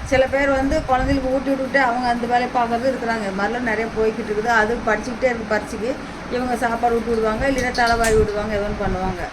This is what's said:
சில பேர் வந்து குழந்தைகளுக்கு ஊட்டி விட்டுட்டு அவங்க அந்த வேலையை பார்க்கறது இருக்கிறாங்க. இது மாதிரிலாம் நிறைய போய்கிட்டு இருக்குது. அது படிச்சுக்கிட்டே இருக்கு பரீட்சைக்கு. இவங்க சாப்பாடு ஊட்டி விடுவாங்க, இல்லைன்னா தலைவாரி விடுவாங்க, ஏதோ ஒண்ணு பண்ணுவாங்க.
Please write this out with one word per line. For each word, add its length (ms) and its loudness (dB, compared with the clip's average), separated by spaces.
சில 220 4
பேர் 240 2
வந்து 340 2
குழந்தைகளுக்கு 500 2
ஊட்டி 140 0
விட்டுட்டு 320 0
அவங்க 280 2
அந்த 180 0
வேலையை 280 2
பார்க்கறது 400 0
இருக்கிறாங்க. 280 -2
இது 200 -4
மாதிரிலாம் 280 -2
நிறைய 160 0
போய்கிட்டு 320 0
இருக்குது. 160 -2
அது 300 2
படிச்சுக்கிட்டே 380 -2
இருக்கு 240 0
பரீட்சைக்கு. 460 -4
இவங்க 260 -2
சாப்பாடு 380 0
ஊட்டி 140 0
விடுவாங்க, 420 0
இல்லைன்னா 200 0
தலைவாரி 440 2
விடுவாங்க, 400 2
ஏதோ 120 0
ஒண்ணு 180 -4
பண்ணுவாங்க. 380 -2